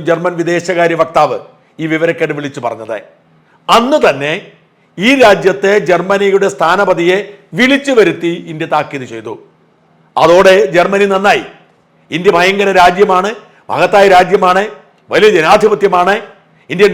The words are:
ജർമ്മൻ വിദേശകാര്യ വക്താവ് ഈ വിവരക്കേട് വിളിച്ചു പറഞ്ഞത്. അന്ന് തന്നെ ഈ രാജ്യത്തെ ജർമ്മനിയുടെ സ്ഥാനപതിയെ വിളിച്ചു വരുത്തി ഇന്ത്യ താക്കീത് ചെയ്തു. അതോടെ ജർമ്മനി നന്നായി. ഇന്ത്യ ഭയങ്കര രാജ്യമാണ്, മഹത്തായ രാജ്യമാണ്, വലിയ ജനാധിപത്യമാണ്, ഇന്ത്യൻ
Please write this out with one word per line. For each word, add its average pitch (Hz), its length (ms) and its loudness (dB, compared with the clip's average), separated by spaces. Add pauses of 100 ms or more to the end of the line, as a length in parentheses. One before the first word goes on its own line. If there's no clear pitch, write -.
ജർമ്മൻ 170 340 -2
വിദേശകാര്യ 170 600 -2
വക്താവ് 147 360 0 (440)
ഈ 160 120 -4
വിവരക്കേട് 160 440 -2
വിളിച്ചു 143 280 -12
പറഞ്ഞത്. 110 320 -8 (800)
അന്ന് 262 280 0
തന്നെ 147 280 -2 (760)
ഈ - 20 4 (140)
രാജ്യത്തെ 190 480 2 (180)
ജർമ്മനിയുടെ 196 640 0
സ്ഥാനപതിയെ 180 640 0 (420)
വിളിച്ചു 277 400 0
വരുത്തി 170 320 0 (200)
ഇന്ത്യ 156 220 -10
താക്കീത് 147 400 -6
ചെയ്തു. 113 200 -14 (920)
അതോടെ 185 320 6 (200)
ജർമ്മനി 196 380 0
നന്നായി. 190 320 0 (720)
ഇന്ത്യ 180 200 0
ഭയങ്കര 196 320 0 (120)
രാജ്യമാണ്, 185 480 2 (400)
മഹത്തായ 180 360 2 (100)
രാജ്യമാണ്, 185 480 2 (480)
വലിയ 180 260 2
ജനാധിപത്യമാണ്, 190 800 2 (580)
ഇന്ത്യൻ 190 200 2